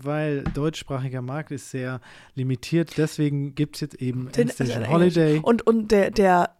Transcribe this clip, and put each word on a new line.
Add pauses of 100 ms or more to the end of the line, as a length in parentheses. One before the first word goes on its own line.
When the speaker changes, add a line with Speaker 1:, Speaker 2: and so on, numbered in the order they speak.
Speaker 1:
weil (100)
deutschsprachiger
Markt
ist
sehr (340)
limitiert.
Deswegen
gibt's
jetzt
eben
Speaker 2:
Den,
Speaker 1:
Endstation
Speaker 2:
äh,
Speaker 1:
Holiday.
Speaker 2:
Und,
und
der,
der